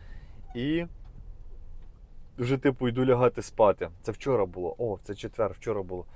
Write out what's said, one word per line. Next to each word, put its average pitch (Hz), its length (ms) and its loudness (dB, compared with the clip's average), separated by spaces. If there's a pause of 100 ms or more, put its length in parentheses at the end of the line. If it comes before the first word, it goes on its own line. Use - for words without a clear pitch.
(540)
І 151 300 -2 (1500)
вже, 127 180 2
типу, 131 320 2
йду 127 180 2
лягати 123 360 6
спати. 98 460 6 (140)
Це 113 100 -4
вчора 113 340 2
було. 90 320 -4
О, 110 240 -2
це 104 120 -8
четвер, 107 380 -2
вчора 101 300 -4
було. 90 220 -8 (120)